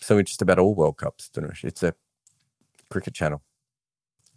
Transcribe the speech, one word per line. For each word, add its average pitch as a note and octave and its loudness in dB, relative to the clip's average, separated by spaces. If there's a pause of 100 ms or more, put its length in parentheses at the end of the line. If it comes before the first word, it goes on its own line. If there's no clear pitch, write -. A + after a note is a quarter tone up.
so G#2 4
interested - -2
about F2+ 4
all G2 4
World D2+ 0
Cups, - -10
Dinesh. - -10
It's - -8
a E2+ 0 (960)
cricket - -8
channel. D2 -4 (960)